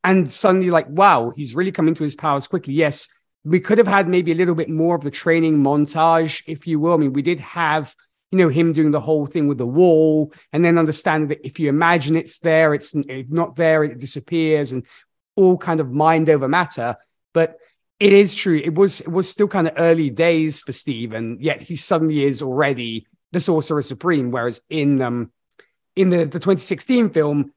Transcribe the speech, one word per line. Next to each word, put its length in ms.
and 260
suddenly, 400
like, 180
wow, 480
he's 200
really 160
coming 240
to 80
his 100
powers 320
quickly. 300
Yes, 320
we 160
could 200
have 80
had 200
maybe 240
a 40
little 180
bit 160
more 260
of 60
the 80
training 480
montage, 880
if 220
you 120
will. 140
I 40
mean, 160
we 100
did 160
have, 560
you 60
know, 100
him 240
doing 200
the 80
whole 260
thing 220
with 100
the 80
wall, 680
and 100
then 140
understanding 520
that 140
if 160
you 100
imagine 460
it's 220
there, 380
it's 200
n-, 120
if 240
not 240
there, 280
it 140
disappears, 760
and 120
all 220
kind 220
of 120
mind 380
over 180
matter. 480
But 240
it 140
is 220
true. 280
It 120
was, 260
it 100
was 160
still 200
kind 200
of 100
early 340
days 500
for 100
Steve, 420
and 280
yet 220
he 120
suddenly 500
is 180
already 640
the 100
Sorcerer 400
Supreme. 480
Whereas 400
in, 320
um, 300
in 160
the, 140
the 140
twenty 220
sixteen 480
film 480